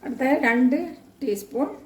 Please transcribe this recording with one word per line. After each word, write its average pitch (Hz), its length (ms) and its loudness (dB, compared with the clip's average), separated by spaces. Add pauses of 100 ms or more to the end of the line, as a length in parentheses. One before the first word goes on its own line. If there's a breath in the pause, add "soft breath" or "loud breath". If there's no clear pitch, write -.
അടുത്ത - 200 -6 (240)
രണ്ട് 247 300 4 (440)
ടീസ്പൂൺ. 233 460 -4 (180)